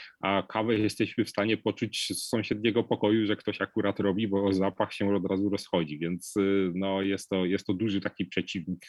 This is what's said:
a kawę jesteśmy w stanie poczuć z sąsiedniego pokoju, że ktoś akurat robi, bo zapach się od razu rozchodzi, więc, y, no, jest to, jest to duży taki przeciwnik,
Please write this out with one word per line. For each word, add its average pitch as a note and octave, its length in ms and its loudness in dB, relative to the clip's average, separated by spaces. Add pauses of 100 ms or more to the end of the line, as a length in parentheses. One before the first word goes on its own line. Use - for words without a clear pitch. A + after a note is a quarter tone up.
(200)
a G2 280 2
kawę A2+ 260 0
jesteśmy G#2+ 500 2
w - 60 -14
stanie G#2+ 260 2
poczuć - 540 -2
z - 180 -6
sąsiedniego A2 560 2
pokoju, A2 420 2
że G#2 100 2
ktoś - 240 -4
akurat G2 400 0
robi, G2 280 2
bo G2 240 2
zapach G2 400 0
się G2+ 220 0
od F#2 120 0
razu G2 220 0
rozchodzi, E2+ 500 -2
więc, E2+ 380 -4
y, G2 380 2
no, G2 280 -2
jest G2 260 -2
to, F#2 160 0
jest F#2+ 220 0
to G#2 80 0
duży G2 260 -2
taki F#2+ 260 -6
przeciwnik, F2+ 640 -6